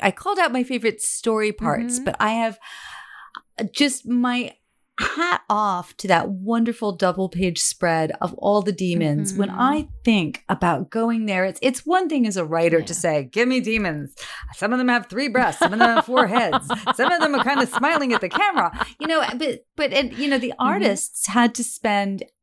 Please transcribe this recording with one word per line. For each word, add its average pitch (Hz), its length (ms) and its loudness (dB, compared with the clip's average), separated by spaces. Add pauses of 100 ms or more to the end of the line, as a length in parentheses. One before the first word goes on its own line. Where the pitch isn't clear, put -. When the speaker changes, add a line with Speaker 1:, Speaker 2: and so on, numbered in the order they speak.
Speaker 1:
I 190 80 4
called 392 280 -2
out 320 140 2
my 247 120 0
favorite 226 360 -2
story 214 520 0
parts, 233 440 -2
Speaker 2:
Mm-hmm. 262 80 -6
Speaker 1:
but - 160 -2
I 214 120 2
have 226 260 -2 (1120)
just 277 340 0
my 247 480 0 (460)
hat 349 480 -2
off 202 480 0
to 196 120 -4
that 170 200 4
wonderful 226 640 0
double 185 380 0
page 175 320 -2
spread 160 500 0 (100)
of 170 140 -2
all 208 280 2
the 196 100 0
demons. 170 600 0
When 196 160 0
Speaker 2:
Mm-hmm. 185 120 -4
Speaker 1:
I 285 280 0 (160)
think 196 440 2
about 160 420 0
going 226 360 -2
there, 190 180 0
it's, 190 180 -4
it's 262 240 0
one 359 220 2
thing 269 180 2
as 196 100 -2
a 175 80 0
writer 165 380 2
to 165 100 -10
Speaker 2:
Yeah. - 60 -6
Speaker 1:
say, 151 320 0
"Give 240 160 0
me 254 140 0
demons. 180 520 -4 (420)
Some 208 180 -2
of 254 60 2
them 254 100 2
have 240 180 2
three 262 220 -4
breasts. 233 320 2
Some 311 120 4
of 220 60 0
them 240 100 8
have 226 160 4
four 254 220 4
heads. 208 400 0 (160)
Speaker 2:
<laughs> 330 140 0
Speaker 1:
Some 269 160 2
of 339 80 2
them 311 160 2
are 214 80 0
kind 269 180 2
of 247 60 0
smiling 285 440 0
at 233 80 2
the 185 80 -2
camera," 294 580 0 (120)
you 302 80 -6
know, 320 180 2 (120)
but, 277 300 -4 (100)
but, 294 160 0
and, 269 260 0
you 285 100 -2
know, 269 100 2
the 233 100 -2 (100)
Speaker 2:
Mm-hmm. 247 80 2
Speaker 1:
artists - 600 0
had 240 280 4
to 240 80 -4
spend 202 600 -2 (180)